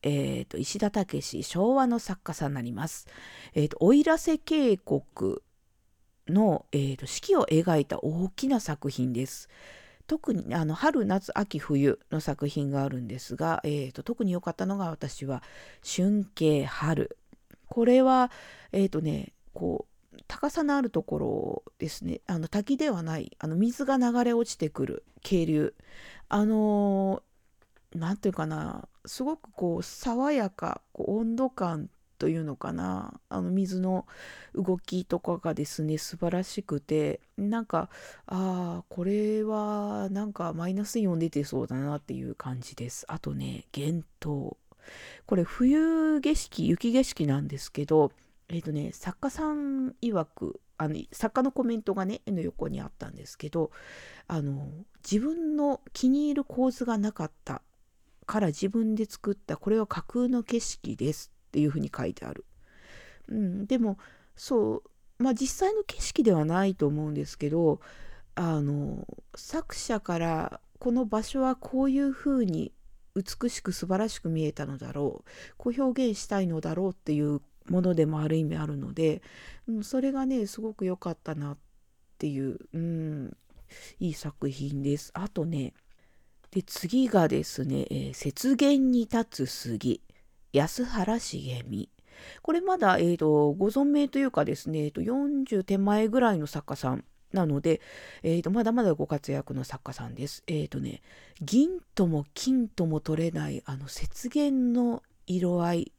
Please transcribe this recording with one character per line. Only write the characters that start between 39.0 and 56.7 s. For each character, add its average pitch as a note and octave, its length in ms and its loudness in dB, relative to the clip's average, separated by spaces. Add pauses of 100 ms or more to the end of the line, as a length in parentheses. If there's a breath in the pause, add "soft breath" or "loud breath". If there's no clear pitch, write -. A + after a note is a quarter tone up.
れ G#3+ 400 0
は、 G#3 680 -2
な G3+ 140 -2
ん G3+ 80 -6
か、 E3+ 200 -4
マ E3+ 160 -2
イ F#3+ 60 0
ナ G#3 100 -2
ス A#3 140 -2
イ G3+ 80 2
オ F3 80 2
ン E3 40 0
出 E3 100 2
て C#3+ 140 0
そ C3 200 -2
う - 40 -4
だ B2+ 100 -4
な D3 200 -2
っ - 20 -4
て C3+ 140 -10
い C3 160 -6
う A#2 60 -8
感 B2+ 260 -8
じ - 140 -14
で A#2+ 160 -10
す。 - 160 -12
あ D#3+ 100 -8
と C#3+ 160 -6
ね、 C3 320 -6 (100)
幻 D#3 300 -2 (140)
冬。 C#3+ 380 -6 (680 loud breath)
こ G3+ 100 2
れ、 F3 80 4
冬 D#4 800 4
景 D4 140 4
色、 - 320 -2
雪 A#3 260 2
景 C4 100 8
色 - 220 0
な C#3 160 2
ん C#3+ 60 -4
で C#3 100 -8
す - 140 -12
け C#3+ 140 -4
ど、 D#3 260 6 (380)
え E3+ 60 -6
ー E3 60 -4
と D3+ 100 -6
ね、 D3 220 -4
作 - 240 -8
家 C#4 120 -2
さ D#4 220 -4
ん C#4 500 -2
曰 G3 240 0
く、 - 340 -8 (180)
あ D#3 120 -2
の、 D3+ 60 -4 (160)
作 - 240 -4
家 C4 60 4
の C4 100 2
コ C4 120 -2
メ A#3 140 0
ン G#3+ 40 -6
ト G3 120 -2
が F#3+ 120 -2
ね、 G3+ 200 -4
絵 G#3 60 -4
の F3 100 -2
横 - 260 -6
に C3+ 140 -6
あ C3+ 60 -10
っ - 80 -14
た - 120 -12
ん - 80 -16
で C#3 100 -18
す - 120 -20
け D3+ 120 -10
ど、 D#3+ 220 -2 (560 loud breath)
あ D#3+ 140 -2
の、 C#3 280 -4 (340)
自 G#3 160 0
分 D#4 360 -2
の C#4+ 260 0 (120)
気 B3+ 160 2
に D4 180 4
入 D4 80 0
る C#4+ 80 0
構 B3+ 260 0
図 B3+ 160 -4